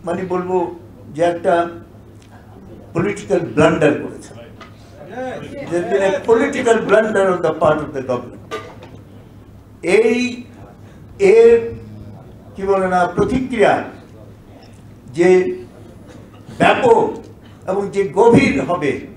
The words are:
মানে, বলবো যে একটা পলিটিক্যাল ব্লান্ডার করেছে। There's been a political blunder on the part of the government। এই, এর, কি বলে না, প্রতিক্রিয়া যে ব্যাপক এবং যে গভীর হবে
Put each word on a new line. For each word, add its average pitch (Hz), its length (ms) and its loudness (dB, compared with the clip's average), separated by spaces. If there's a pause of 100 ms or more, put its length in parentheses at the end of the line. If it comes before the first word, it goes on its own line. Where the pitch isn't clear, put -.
মানে, 185 220 -6
বলবো 180 500 -4 (400)
যে 156 80 -2
একটা 170 460 0 (1200)
পলিটিক্যাল 196 460 -2
ব্লান্ডার 151 540 2 (100)
করেছে। - 280 -14 (1400)
There's 170 260 -4
been 196 180 2
a 190 80 -2 (100)
political 226 480 2 (100)
blunder 214 460 2
on 175 140 -4
the 160 60 0 (100)
part 151 220 2
of 131 100 -12
the 131 140 -6
government। - 420 -8 (1300)
এই, 233 640 0 (760)
এর, 233 540 6 (840)
কি 190 80 -10
বলে 190 240 0
না, 180 180 0
প্রতিক্রিয়া 240 800 0 (1300)
যে 175 160 4 (1300)
ব্যাপক - 500 4 (600)
এবং 196 220 -4
যে 190 240 -2
গভীর - 480 4
হবে 143 300 -4 (260)